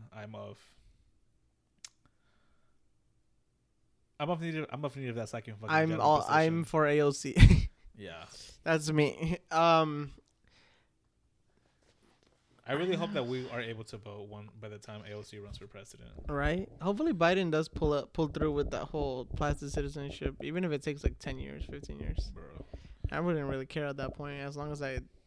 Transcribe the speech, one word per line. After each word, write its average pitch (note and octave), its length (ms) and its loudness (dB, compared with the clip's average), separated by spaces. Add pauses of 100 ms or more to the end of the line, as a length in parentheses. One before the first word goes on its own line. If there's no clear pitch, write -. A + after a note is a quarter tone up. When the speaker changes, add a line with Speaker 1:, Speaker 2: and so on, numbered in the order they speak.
(160)
Speaker 1:
I'm G#2+ 180 -14
of, G#2 240 -12 (3500)
I'm D3 100 -2
of E3+ 120 -2
need E3 140 -4
of, D#3 160 -4
I'm C#3+ 140 -6
of C#3 100 -6
need C3+ 140 -6
of A2+ 60 -6
that A2+ 140 -6
second A2+ 300 -10
fucking C3 160 0
Speaker 2:
I'm D#3+ 140 4
Speaker 1:
general D#3+ 180 2
Speaker 2:
all, D3+ 140 8
Speaker 1:
position. - 160 2
Speaker 2:
I'm E3 260 4
for D#3 240 4
A D3 140 6
O C#3+ 100 4
C. C#3 240 -6
<laughs> - 340 12 (280)
Speaker 1:
Yeah. E2+ 280 -12 (400)
Speaker 2:
That's D#3 260 2
me. D#3 460 2 (140)
Um, D#3+ 600 4 (2500)
Speaker 1:
I B2+ 60 -2
really F3 240 0
hope E3+ 160 -4
that C3+ 120 -2
we B2+ 260 -4
are A#2+ 100 -6
able A2+ 240 -8
to - 120 -14
vote G2+ 300 -14
one G#2 220 -14 (100)
by G#2+ 80 -14
the G#2 100 -12
time G#2+ 220 -14 (100)
A G#2 40 -10
O G#2 80 -10
C G#2 160 -16
runs G2+ 220 -14
for G2+ 80 -16
president. G2 420 -20 (180)
Speaker 2:
Right? D3+ 400 0 (140)
Hopefully G#3+ 320 0
Biden F3 380 4
does D#3 180 2
pull D3+ 240 0
up, C#3+ 180 -2
pull D#3+ 160 0
through D3+ 240 0
with C#3+ 200 0
that A#2+ 120 -4
whole C3+ 400 -4 (140)
plastic D3 320 -2
citizenship, C#3+ 720 -4
even E3 220 -2
if D#3+ 80 0
it C#3+ 80 -4
takes, D3 240 -6
like, D3 140 2
ten C3 180 -8
years, C#3 340 -10
fifteen C#3+ 280 -12
years. - 340 -4
Speaker 1:
Bro. F2 100 -16 (680)
Speaker 2:
I D3 80 -2
wouldn't D#3+ 280 0
really C3+ 160 -4
care D3 200 -6
at C#3+ 100 -4
that C3+ 180 -6
point, C#3+ 280 -10
as C#3 160 -10
long D3 160 -6
as D3 80 -8
I, C3 180 -4 (280)